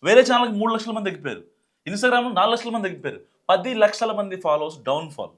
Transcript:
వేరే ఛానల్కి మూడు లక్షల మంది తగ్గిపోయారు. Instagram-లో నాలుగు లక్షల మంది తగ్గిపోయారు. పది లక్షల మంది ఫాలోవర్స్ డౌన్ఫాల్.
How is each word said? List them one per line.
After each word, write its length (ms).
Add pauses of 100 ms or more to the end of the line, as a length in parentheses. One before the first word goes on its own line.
వేరే 180
ఛానల్కి 400
మూడు 120
లక్షల 180
మంది 180
తగ్గిపోయారు. 340 (440)
Instagram-లో 520
నాలుగు 160
లక్షల 200
మంది 140
తగ్గిపోయారు. 320 (280)
పది 240
లక్షల 380
మంది 240 (100)
ఫాలోవర్స్ 340 (100)
డౌన్ఫాల్. 480